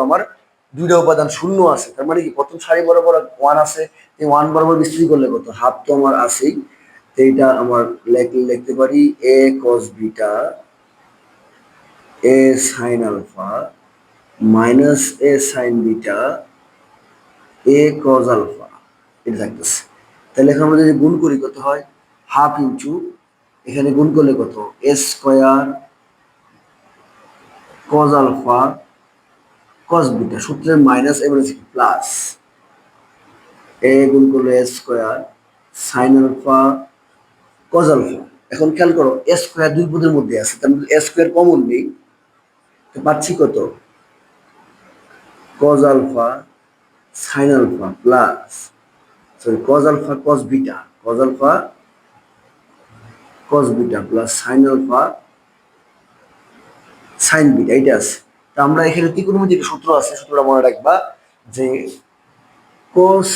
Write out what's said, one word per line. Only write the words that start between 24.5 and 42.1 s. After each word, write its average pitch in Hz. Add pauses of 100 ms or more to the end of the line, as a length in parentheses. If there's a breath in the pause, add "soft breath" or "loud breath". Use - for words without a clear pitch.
এ - (160)
স্কয়ার 135 (2250)
cos 147
আলফা 123 (1300)
cos 165 (100)
বিটা, -
সূত্রের 151 (100)
মাইনাস 135
এবার 143
হচ্ছে 135
কি - (100)
প্লাস, 117 (1800)
এ - (200)
গুণ 135
করলে 127 (100)
এ - (140)
স্কয়ার 117 (680)
sin 127 (100)
আলফা 135 (1120)
cos 170
আলফা। - (320)
এখন 156
খেয়াল 175
করো, 135 (220)
এ -
স্কয়ার 156
দুই 170
পদের 160
মধ্যে 117
আছে, -
তার 135
মানে 143 (100)
এ -
স্কয়ার 170
কমন 170 (100)
নেই। - (1080)